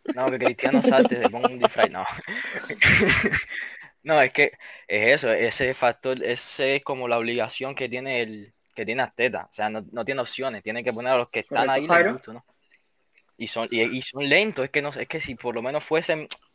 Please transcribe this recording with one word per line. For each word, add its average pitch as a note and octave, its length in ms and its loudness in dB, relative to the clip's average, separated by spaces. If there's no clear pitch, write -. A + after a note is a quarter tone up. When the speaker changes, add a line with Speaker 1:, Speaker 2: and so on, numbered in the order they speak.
Speaker 1:
No, C4 160 0
que C4 60 -4
Cristiano A#3+ 460 0
salte, A#3 320 6
se A#2+ 140 0
ponga - 200 -2
un B2+ 100 -4
disfraz, A#2+ 320 2
no. F#2 140 -4
<laughs> - 1300 0
No, D3+ 200 6
es B2+ 100 6
que - 220 2
es G#2 280 2
eso, C#3+ 180 0
ese A#2+ 400 0
factor, B2+ 500 0
ese C3 540 -2
es C#3 80 -4
como B2+ 240 -4
la A#2 80 2
obligación A#2+ 580 -4
que C3 140 -6
tiene B2+ 320 -4
el, G#2+ 320 -10
que A2+ 120 -8
tiene A#2 180 -2
Arteta. A#2 460 -2
O - 20 -20
sea, G#2+ 180 -4
no, G#2+ 220 -8
no A2+ 140 -6
tiene C3+ 160 -4
opciones, A#2+ 420 -6
tiene A2+ 220 -6
que B2+ 80 -2
poner B2 200 0
a C3 40 6
los A#2+ 120 0
que A#2 100 -4
están B2 280 0
Speaker 2:
Correcto. C3+ 60 2
Speaker 1:
ahí, C#3 80 2
les D3+ 80 -6
Speaker 2:
Jairo. F3 240 6
Speaker 1:
gusta, B2+ 200 -14
¿no? A#2+ 120 -18
Y A2+ 100 -8
son, A2+ 220 -4
y, A#2 120 0
y B2 200 0
son C#3 280 -6
lentos, F3+ 360 2
es C#3 60 -12
que D3 100 0
no, C#3+ 80 -6
es C3+ 180 -8
que E3 120 -8
si C3 160 -8
por A#2+ 180 -6
lo A#2 80 -4
menos C#3 220 -4
fuesen, D#3 460 -2